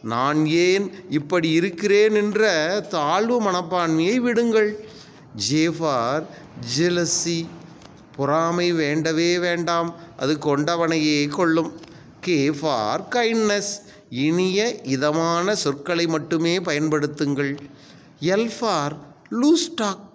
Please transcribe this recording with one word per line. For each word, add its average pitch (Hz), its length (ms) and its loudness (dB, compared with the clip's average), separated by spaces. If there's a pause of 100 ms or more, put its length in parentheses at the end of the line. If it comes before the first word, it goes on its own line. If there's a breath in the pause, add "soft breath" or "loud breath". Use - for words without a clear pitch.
"நான் 127 460 0
ஏன் 180 380 4 (240 loud breath)
இப்படி 160 420 0
இருக்கிறேன்?" 202 640 2
என்ற 208 360 2 (380)
தாழ்வு 185 520 2
மனப்பான்மையை 180 760 2
விடுங்கள். 233 560 2 (640 loud breath)
J 147 360 2
for 147 540 0 (520 loud breath)
jealousy, 170 600 0 (760 loud breath)
பொறாமை 165 560 0
வேண்டவே 160 680 0
வேண்டாம், 170 560 -2 (220 loud breath)
அது 143 180 0
கொண்டவனையே 151 920 0
கொள்ளும். 160 440 0 (480 loud breath)
K 151 320 0
for 143 560 -2
kindness, 220 600 0 (400 loud breath)
இனிய 185 760 0
இதமான 165 720 0
சொற்களை 165 520 -2
மட்டுமே 160 520 0
பயன்படுத்துங்கள். 147 960 0 (680 loud breath)
L 190 260 2
for 165 480 -2 (340)
loose 285 360 4 (120)
talk 202 200 -2 (180)